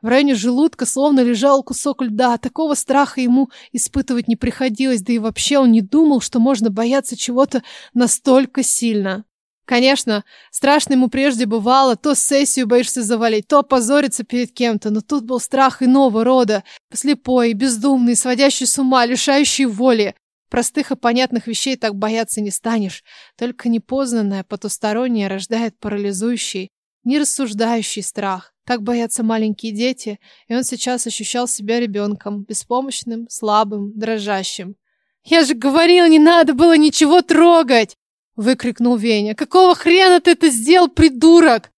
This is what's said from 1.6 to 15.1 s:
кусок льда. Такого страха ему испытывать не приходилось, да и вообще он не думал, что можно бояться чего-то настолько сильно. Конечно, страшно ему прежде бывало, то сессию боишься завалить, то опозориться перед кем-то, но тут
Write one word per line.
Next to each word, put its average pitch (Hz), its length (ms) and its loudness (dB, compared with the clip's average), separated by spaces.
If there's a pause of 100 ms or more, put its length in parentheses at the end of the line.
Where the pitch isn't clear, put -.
кусок - 380 -6
льда. 240 380 -2
Такого 302 340 -4
страха 269 480 -2
ему 254 300 2 (200)
испытывать 240 580 -4
не 226 80 0
приходилось, 254 680 -2
да 240 100 -4
и 233 60 0
вообще 220 400 -2
он 254 140 4
не 220 100 4
думал, 285 400 2
что - 180 -2
можно 226 300 0
бояться 240 480 -2
чего-то 254 440 -2 (300)
настолько 254 680 0
сильно. 208 640 -4 (420)
Конечно, 247 560 0 (260)
страшно 285 440 0
ему 254 140 2
прежде 254 360 -2
бывало, 240 500 2
то 294 200 -2
сессию 277 520 -2
боишься 247 360 0
завалить, 220 460 -2
то 294 100 4
опозориться 269 680 0
перед 240 260 -4
кем-то, 226 380 -4
но 214 140 -2
тут 285 220 -4